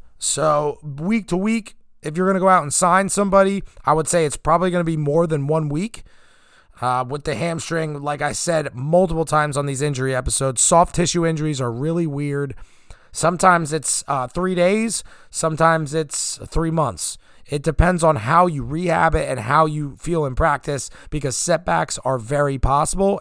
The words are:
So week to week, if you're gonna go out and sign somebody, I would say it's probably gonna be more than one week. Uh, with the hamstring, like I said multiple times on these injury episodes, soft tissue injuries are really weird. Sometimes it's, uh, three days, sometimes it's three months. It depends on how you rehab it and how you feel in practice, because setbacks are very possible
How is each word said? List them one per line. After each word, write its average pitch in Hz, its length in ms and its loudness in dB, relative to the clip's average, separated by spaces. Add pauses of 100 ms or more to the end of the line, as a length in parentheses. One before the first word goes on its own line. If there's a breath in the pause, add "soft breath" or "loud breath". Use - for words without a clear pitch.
(180)
So 147 640 0
week 160 460 -4
to 175 80 0
week, 214 400 -2 (260)
if 151 140 -6
you're 185 100 0
gonna 190 140 2
go 190 80 4
out 180 160 6
and 143 100 -4
sign 185 340 4
somebody, 196 540 4 (240 soft breath)
I 139 60 4
would 156 160 2
say 170 180 2
it's 139 100 -4
probably 170 360 2
gonna 175 100 0
be 165 140 -2
more 156 320 2
than 147 180 -2
one 156 220 0
week. 160 340 -6 (760 soft breath)
Uh, 127 280 0
with 143 160 -8
the 151 100 -2
hamstring, 160 680 -4
like 143 200 -4
I 147 80 -2
said 151 420 -2
multiple 160 520 2
times 151 320 0
on 143 100 -2
these 135 160 -4
injury 131 320 -2
episodes, 131 460 -2
soft 170 340 4
tissue 170 320 2
injuries 151 340 -2
are 120 120 -2
really 160 340 -2
weird. 143 480 -4 (560 soft breath)
Sometimes 170 640 2
it's, - 340 -4
uh, 131 220 -4
three 185 260 -2
days, 202 480 2 (260 soft breath)
sometimes 160 640 0
it's - 540 -4
three 160 240 -2
months. 143 480 -2 (280 soft breath)
It 143 180 -6
depends 165 400 4
on 156 120 6
how 156 300 2
you 151 160 -4
rehab 165 540 0
it 151 120 0
and 131 120 -4
how 143 260 2
you 151 300 -6
feel 160 280 -2
in 131 120 -4
practice, 143 520 -2 (220 loud breath)
because 139 260 -4
setbacks 165 680 -2
are 131 140 0
very 139 400 -2
possible 165 640 0